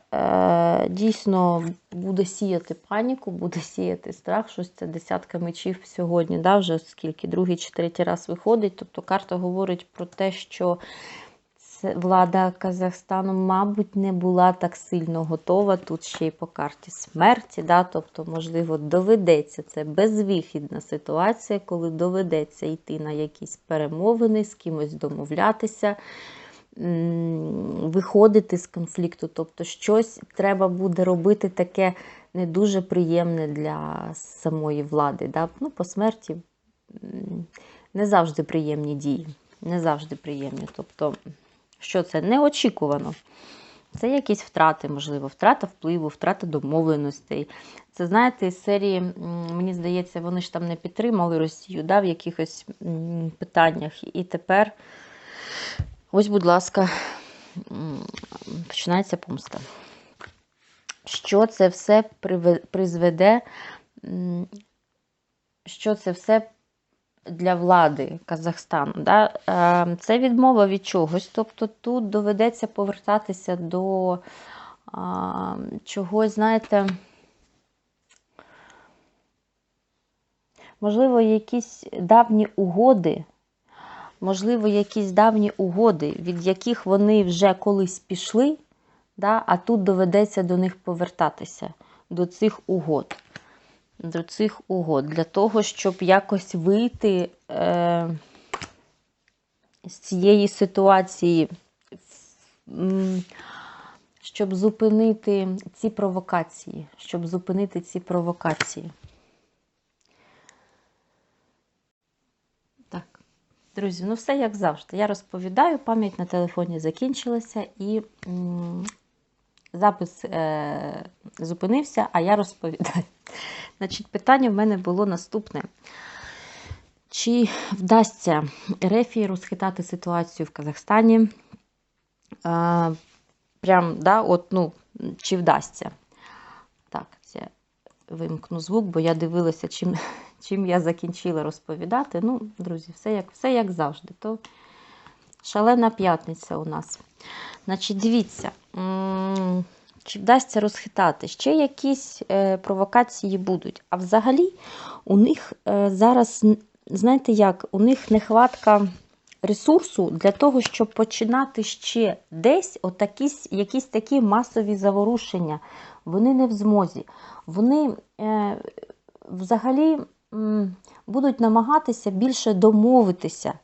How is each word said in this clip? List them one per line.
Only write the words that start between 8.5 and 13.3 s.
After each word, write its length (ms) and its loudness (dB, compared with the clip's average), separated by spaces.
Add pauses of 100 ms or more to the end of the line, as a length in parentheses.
Тобто 260 -14
карта 340 -4
говорить 560 -4
про 140 -10
те, 260 -4
що 460 -4 (1000)
це 140 -4
влада 640 2
Казахстану, 760 -4